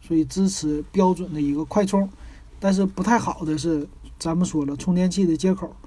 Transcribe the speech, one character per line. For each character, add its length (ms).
所 160
以 80
支 240
持 420
标 220
准 200
的 80
一 120
个 100
快 220
充。 240
但 140
是 120
不 160
太 160
好 280
的 120
是， 300
咱 180
们 80
说 200
了， 100
充 180
电 160
器 160
的 120
接 160
口 200